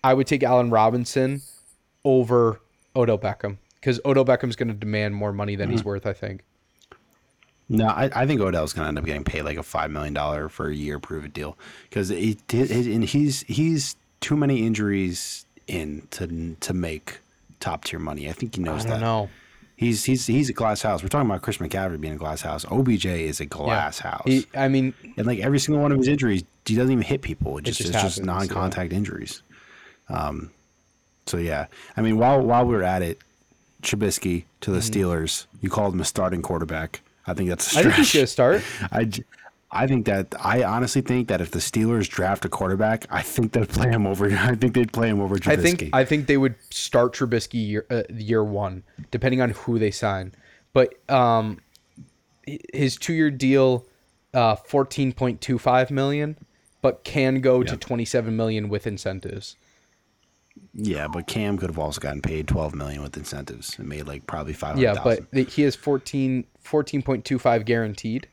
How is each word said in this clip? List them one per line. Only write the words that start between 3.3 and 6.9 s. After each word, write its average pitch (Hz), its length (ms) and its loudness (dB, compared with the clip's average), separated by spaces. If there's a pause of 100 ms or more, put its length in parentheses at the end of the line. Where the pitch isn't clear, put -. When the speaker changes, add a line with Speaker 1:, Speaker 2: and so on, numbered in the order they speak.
Speaker 1:
'cause 123 240 0
Odell 135 180 6
Beckham's 123 320 2
gonna 117 180 -2
demand 107 420 -2
more 104 180 -2
money 101 240 -4
than 101 120 -2
he's 113 120 0
Speaker 2:
Mm-hmm. 104 80 -6
Speaker 1:
worth, 101 160 -6
I 101 80 -2
think. 98 300 -10 (1300)